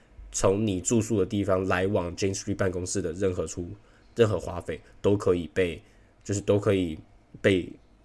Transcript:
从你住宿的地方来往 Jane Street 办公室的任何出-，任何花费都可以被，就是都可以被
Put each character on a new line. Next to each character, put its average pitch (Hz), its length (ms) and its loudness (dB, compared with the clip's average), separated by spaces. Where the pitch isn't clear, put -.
从 104 340 2
你 92 140 0
住 113 200 2
宿 107 180 0
的 92 80 2
地 101 180 0
方 95 220 0
来 92 200 0
往 90 300 -2
Jane 98 200 -2
Street 101 200 -6
办 98 140 0
公 90 160 -6
室 95 160 -4
的 85 100 -4
任 95 200 -2
何 90 140 -4
出-， 87 220 -8
任 113 120 6
何 98 100 0
花 87 220 -8
费 80 200 -8
都 101 160 4
可 98 180 2
以 85 200 -4
被， 87 260 0
就 101 100 -2
是 98 60 -2
都 101 180 2
可 104 160 2
以 87 240 -2
被 95 320 2